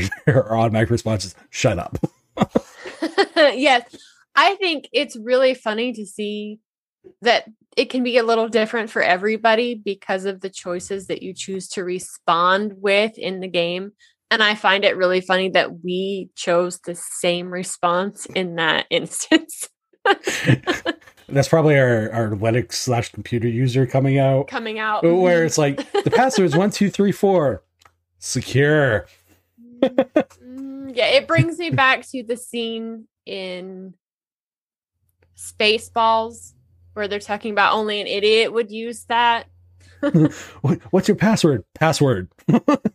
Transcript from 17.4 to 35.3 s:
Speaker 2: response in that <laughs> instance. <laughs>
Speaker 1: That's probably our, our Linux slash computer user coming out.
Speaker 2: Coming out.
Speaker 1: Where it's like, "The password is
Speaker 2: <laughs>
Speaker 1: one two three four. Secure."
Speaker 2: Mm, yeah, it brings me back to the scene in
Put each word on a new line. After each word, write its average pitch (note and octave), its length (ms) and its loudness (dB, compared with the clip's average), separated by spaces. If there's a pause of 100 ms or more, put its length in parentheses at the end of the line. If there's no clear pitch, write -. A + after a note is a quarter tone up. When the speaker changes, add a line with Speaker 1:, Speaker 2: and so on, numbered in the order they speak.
Speaker 2:
response F3+ 800 -4
in F3+ 300 -6
that D#3+ 300 0
<laughs> - 40 -6
instance. - 840 -2
<laughs> - 60 -20 (1500)
Speaker 1:
That's C#3 200 0
probably D3+ 320 4
our, A#2 320 2
our A2+ 200 -2
Linux A2+ 420 0
slash A#2 380 -2
computer A2+ 360 -4
user B2 400 2
coming C3+ 320 2
out. C3+ 280 2
Speaker 2:
Coming A3 300 -6
out. G#3+ 260 -2
Speaker 1:
Where F3 400 4
it's D#3 140 0
like, C#3+ 200 0 (260)
"The - 80 0
password B3+ 360 4
is C#3+ 80 0
Speaker 2:
<laughs> - 20 4
Speaker 1:
one G3+ 120 2
two G3+ 220 0
three G3+ 200 2
four. E3 520 2 (560)
Secure." C#3+ 880 2 (720)
Speaker 2:
Mm, C4+ 1120 -2
yeah, A#3+ 120 2
it C4+ 200 4
brings E4 300 2
me E4+ 140 -6
back C4 380 2
to C4 120 -8
the A#3 160 -6
scene A3+ 720 -10 (180)
in F#3 680 -12 (1400)